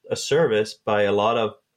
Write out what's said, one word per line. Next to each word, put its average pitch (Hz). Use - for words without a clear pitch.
a 123
service 113
by 104
a 101
lot 107
of, 107